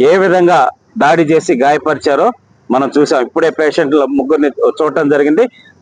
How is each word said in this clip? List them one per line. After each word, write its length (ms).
ఏ 160
విధంగా 540
దాడి 240
చేసి 320
గాయపరిచారో 800
మనం 280
చూసాం. 240
ఇప్పుడే 280
పేషెంట్ల 540
ముగ్గురిని 440
చూడటం 600
జరిగింది. 380